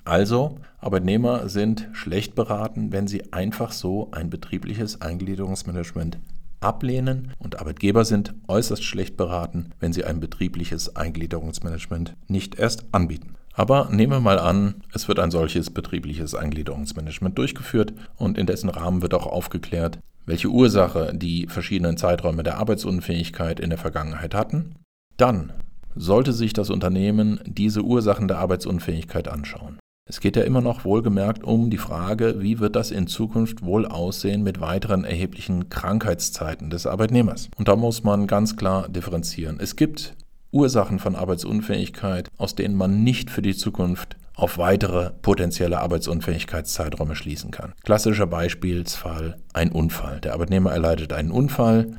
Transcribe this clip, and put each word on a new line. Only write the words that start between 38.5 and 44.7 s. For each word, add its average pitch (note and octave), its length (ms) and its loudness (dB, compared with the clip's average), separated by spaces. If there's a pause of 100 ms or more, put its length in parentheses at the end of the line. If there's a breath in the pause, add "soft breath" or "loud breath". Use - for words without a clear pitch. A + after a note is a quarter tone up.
klar F#2+ 320 2
differenzieren. E2 720 -4
Es - 160 -6
gibt - 400 0 (360)
Ursachen B2 460 4
von F#2+ 160 0
Arbeitsunfähigkeit, G2+ 1200 -2
aus - 200 -4
denen G2+ 180 0
man F#2+ 300 4
nicht B2+ 260 2
für - 120 -2
die G2 120 2
Zukunft F2+ 640 -2 (180)
auf - 240 0
weitere F2+ 520 2 (120)